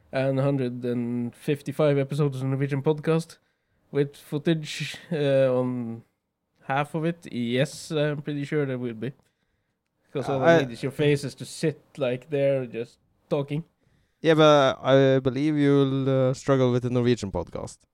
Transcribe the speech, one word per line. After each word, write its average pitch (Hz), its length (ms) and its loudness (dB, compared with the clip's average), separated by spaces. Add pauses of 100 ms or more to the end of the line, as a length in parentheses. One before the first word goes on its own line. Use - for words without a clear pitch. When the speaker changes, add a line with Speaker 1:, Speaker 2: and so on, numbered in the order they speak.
(120)
Speaker 1:
and 135 260 0
hundred 131 460 -2
and 120 500 -4
fifty-five 143 640 0
episodes 139 380 -2
of 131 60 -8
the 135 60 -2
Norwegian 135 340 -2
podcast 160 560 -2 (520)
with 143 240 -2
footage, 151 840 -4 (120)
uh, 139 380 2 (100)
on 123 440 -4 (640)
half 143 300 -2
of 156 120 -4
it? 170 260 -6
Yes, 120 580 -2
I'm 147 300 -2
pretty 143 240 -6
sure 147 220 -2
there 131 120 -4
will 123 160 -8
be. 113 180 -8 (1000)
'Cause 127 160 -6
all 135 160 -2
I 131 120 6
Speaker 2:
I - 40 6
Speaker 1:
need 131 120 -4
is 113 100 -14
your 131 100 -6
faces 147 420 0
to - 100 -14
sit, 151 340 -4 (200)
like, 135 320 -4
there, 139 360 0
just 117 320 -12 (300)
talking. 147 360 -4 (580)
Speaker 2:
Yeah, 160 120 6
but 147 480 6
I 135 360 4
believe 139 400 -2
you'll, 139 500 2
uh, 131 240 2
struggle 131 400 2
with 123 120 0
the 123 60 -2
Norwegian 120 420 0
podcast. - 460 -8 (160)